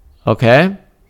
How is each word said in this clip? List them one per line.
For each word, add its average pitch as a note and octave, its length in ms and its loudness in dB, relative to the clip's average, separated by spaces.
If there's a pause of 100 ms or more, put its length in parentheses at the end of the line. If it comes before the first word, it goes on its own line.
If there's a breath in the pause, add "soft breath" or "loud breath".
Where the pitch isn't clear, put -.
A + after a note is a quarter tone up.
(240)
Okay? C3+ 520 0 (340)